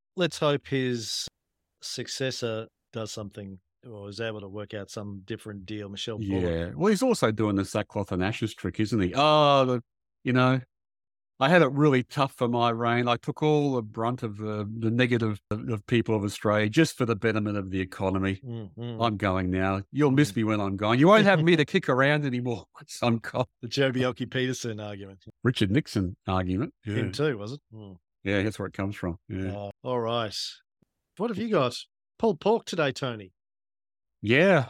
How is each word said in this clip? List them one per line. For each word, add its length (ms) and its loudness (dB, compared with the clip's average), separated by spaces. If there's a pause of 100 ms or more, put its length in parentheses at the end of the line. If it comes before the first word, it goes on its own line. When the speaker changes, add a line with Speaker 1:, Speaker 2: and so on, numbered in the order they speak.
(160)
Speaker 1:
let's 220 -2
hope 280 0
his 600 -4 (540)
successor 880 -6 (260)
does 180 -8
something 480 -12 (320)
or 200 -14
is 100 -12
able 220 -6
to 60 -14
work 260 -12
out 160 -10
some 340 -10
different 400 -12
deal, 240 -10
Michelle 300 -10
Bullock. 240 -2
Speaker 2:
Yeah. 340 -2
Well, 140 2
he's 120 2
also 300 2
doing 240 0
the 80 2
sackcloth 480 -4
and 100 0
ashes 320 -2
trick, 240 -8
isn't 220 0
he? 160 0
"Oh, 480 6
the, 180 -2 (420)
you 100 0
know, 260 4 (800)
I 80 4
had 140 8
it 100 4
really 300 6
tough 320 -2
for 140 0
my 200 2
reign. 400 0
I 80 2
took 260 -6
all 340 2
the 60 -2
brunt 400 -4
of 140 -6
the, 320 -6 (100)
the 120 0
negative 500 2 (100)
of, 200 -6
of 160 -6
people 280 2
of 100 0
Australia 440 0
just 300 2
for 80 0
the 100 0
betterment 400 0
of 140 -6
the 100 0
economy. 640 -2
Speaker 1:
Mm, 320 -10
mm. 300 -4
Speaker 2:
I'm 100 0
going 340 0
now. 400 0
You'll 200 2
miss 220 4
Speaker 1:
Mm. 40 -4
Speaker 2:
me 80 0
when 160 0
I'm 160 -2
gone. 220 2
You 100 8
won't 160 8
have 180 4
me 140 4
to 80 4
Speaker 1:
<laughs> 100 -12
Speaker 2:
kick 140 0
around 380 2
anymore 440 -4
<laughs> 60 -20
once 260 -18
I'm 160 2
gone." 280 -4 (160)
Speaker 1:
The 60 -10
Joh 240 0
Bjelke-Petersen 880 -4
argument. 440 -12 (180)
Speaker 2:
Richard 280 2
Nixon 460 0 (100)
argument. 560 -2
Speaker 1:
Him 240 -4
Speaker 2:
Yeah. 60 -6
Speaker 1:
too, 260 -2
was 140 -10
it? 80 -16 (120)
Mm. 240 -18 (280)
Speaker 2:
Yeah, 180 0
that's 160 -4
where 80 -6
it 80 -10
comes 220 -6
from. 220 -6 (100)
Yeah. 240 -6
Speaker 1:
Oh, 180 -10 (140)
all 160 -4
right. 340 -4 (800)
What 140 -4
have 80 -6
you 100 -4
got? 280 2 (420)
Pulled 220 0
pork 240 2
today, 260 -2
Tony. 400 -6 (920)
Speaker 2:
Yeah, 500 6